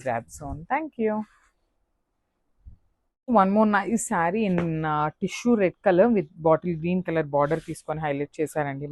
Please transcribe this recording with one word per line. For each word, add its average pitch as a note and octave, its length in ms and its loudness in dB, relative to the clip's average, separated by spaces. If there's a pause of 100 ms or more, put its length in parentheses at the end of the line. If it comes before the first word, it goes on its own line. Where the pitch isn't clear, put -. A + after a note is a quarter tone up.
grab A#2 200 -4 (140)
soon. C#3+ 180 -10 (180)
Thank D4+ 180 -4 (120)
you. G#3+ 120 0 (2000)
One G3 300 4
more G#3+ 180 6
nice G3+ 360 0
saree F#3+ 380 0
in, F3+ 80 2 (360)
uh, D3+ 140 0 (140)
tissue A#3+ 420 0
red E3+ 140 0 (100)
color F#3+ 200 6 (100)
with D3+ 120 -2 (180)
bottle E3 360 2
green F3+ 240 0
color D#3+ 180 -2 (100)
border C#3+ 240 2 (100)
తీసుకొని D#3 360 -8
హైలైట్ C#3+ 360 -4
చేశారండి C#3+ 500 -6